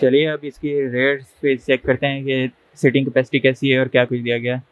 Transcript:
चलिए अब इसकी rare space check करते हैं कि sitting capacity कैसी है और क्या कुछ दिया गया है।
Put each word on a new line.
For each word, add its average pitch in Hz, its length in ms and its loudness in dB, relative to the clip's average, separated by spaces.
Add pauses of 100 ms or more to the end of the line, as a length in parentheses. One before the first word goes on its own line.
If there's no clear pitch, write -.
चलिए 139 260 4
अब 151 180 -6
इसकी 143 280 -8 (160)
rare 131 320 0
space 131 460 -4
check 131 200 0
करते 135 200 0
हैं 139 180 -4
कि 131 260 -2 (260)
sitting 135 300 2
capacity 131 340 0
कैसी 135 300 0
है 131 100 2
और 127 80 0
क्या 123 160 2
कुछ 120 160 -4
दिया 120 180 -2
गया 123 160 -4
है। 127 180 -8